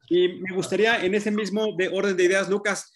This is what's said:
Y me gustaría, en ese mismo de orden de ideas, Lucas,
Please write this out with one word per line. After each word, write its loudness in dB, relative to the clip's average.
Y 2
me -8
gustaría, 0
en 0
ese 0
mismo -2
de 0
orden 0
de 4
ideas, 2
Lucas, -2